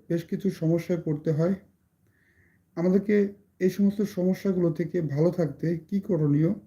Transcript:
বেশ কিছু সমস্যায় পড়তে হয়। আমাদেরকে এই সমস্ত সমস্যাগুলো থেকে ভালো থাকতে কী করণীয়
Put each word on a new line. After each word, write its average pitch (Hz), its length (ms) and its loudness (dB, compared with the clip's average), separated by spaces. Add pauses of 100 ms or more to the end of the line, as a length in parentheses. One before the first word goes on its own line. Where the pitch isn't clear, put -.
বেশ 170 160 -4
কিছু - 260 -4
সমস্যায় 170 540 -2
পড়তে 156 280 -2
হয়। 170 220 0 (1200)
আমাদেরকে 196 720 2 (140)
এই 185 120 2
সমস্ত 202 320 2
সমস্যাগুলো 180 680 0
থেকে 170 280 -4
ভালো 151 300 2
থাকতে 165 480 -2
কী 196 220 -4
করণীয় 160 540 2 (120)